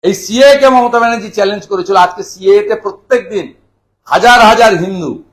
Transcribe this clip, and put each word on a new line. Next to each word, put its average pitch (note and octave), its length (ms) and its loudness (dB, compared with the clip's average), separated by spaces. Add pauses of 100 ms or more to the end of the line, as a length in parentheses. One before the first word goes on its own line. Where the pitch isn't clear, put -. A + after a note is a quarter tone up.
এই G3+ 120 -2
সিএএ C4+ 460 2
কে C4+ 100 4
মমতা A#3+ 300 0
ব্যানার্জি A#3 320 -4
চ্যালেঞ্জ G3+ 360 -4
করেছিল, F#3+ 280 -4
আজকে F#3 280 0
সিএএ G3 440 0
তে A3 80 -2
প্রত্যেক A3+ 540 -6
দিন G3+ 240 -10 (520)
হাজার A#3+ 360 2
হাজার A3+ 320 4
হিন্দু F3 600 -8